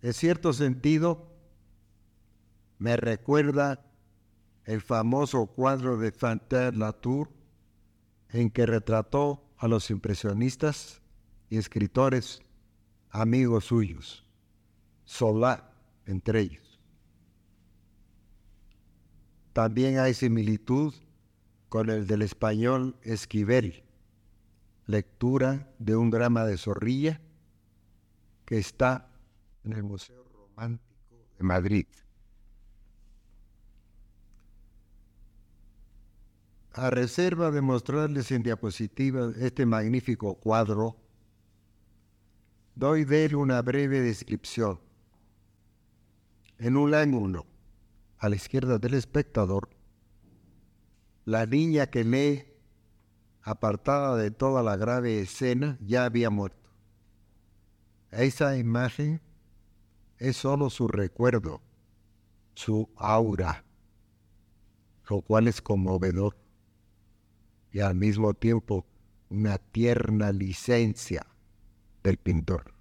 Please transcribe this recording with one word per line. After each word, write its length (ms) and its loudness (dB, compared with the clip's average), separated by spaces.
En 100 -2
cierto 380 0
sentido, 800 0
me 180 0
recuerda 880 0
el 160 -4
famoso 640 0
cuadro 520 -2
de 140 -2
Fantin 680 -2
Latour, 500 -4
en 200 0
que 160 2
retrató 920 -2
a 100 -2
los 240 0
impresionistas 1120 -4
y 80 -2
escritores 840 0
amigos 540 2
suyos, 600 -2
Solá 680 0
entre 320 0
ellos. 400 -6
También 460 2
hay 160 2
similitud 800 0
con 220 -2
el 160 -2
del 160 2
español 800 0
Esquivel, 800 -2
lectura 880 0
de 180 0
un 140 4
drama 360 2
de 120 -2
Zorrilla 640 -2
que 120 -2
está 500 -2
en 100 -8
el 100 -8
Museo 400 -14
Romántico 1040 -14
de 60 -6
Madrid. 420 2
A 180 -2
reserva 600 0
de 100 0
mostrarles 720 0
en 100 0
diapositiva 960 -2
este 300 0
magnífico 680 0
cuadro, 600 0
doy 300 2
de 220 4
él 100 0
una 260 2
breve 400 0
descripción. 800 -2
En 200 0
un 180 4
ángulo, 500 0
a 120 -2
la 60 0
izquierda 440 -2
del 160 -2
espectador, 720 -2
la 200 0
niña 420 2
que 160 -2
lee, 420 2
apartada 720 -2
de 160 -2
toda 320 0
la 120 0
grave 440 -2
escena, 640 -2
ya 240 0
había 260 0
muerto. 380 -6
Esa 480 0
imagen 640 -2
es 180 -2
solo 320 0
su 180 -2
recuerdo, 760 0
su 420 -2
aura, 680 0
lo 120 -2
cual 260 4
es 160 -2
conmovedor 760 0
y 80 -6
al 160 2
mismo 400 2
tiempo 500 0
una 280 0
tierna 760 0
licencia 920 -2
del 140 2
pintor. 640 -2